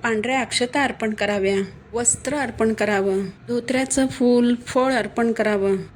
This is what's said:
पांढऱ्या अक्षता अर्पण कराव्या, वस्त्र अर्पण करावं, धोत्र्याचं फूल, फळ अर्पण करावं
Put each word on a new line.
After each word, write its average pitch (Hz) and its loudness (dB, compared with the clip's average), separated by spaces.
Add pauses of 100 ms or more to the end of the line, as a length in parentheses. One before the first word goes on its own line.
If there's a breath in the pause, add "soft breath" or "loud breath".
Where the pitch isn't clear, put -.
पांढऱ्या 233 0
अक्षता 247 -2
अर्पण 220 -2
कराव्या, 202 0 (360)
वस्त्र 240 -2
अर्पण 226 0
करावं, 196 0 (220)
धोत्र्याचं 254 0
फूल, 240 4
फळ 254 0
अर्पण 233 0
करावं 208 2 (200)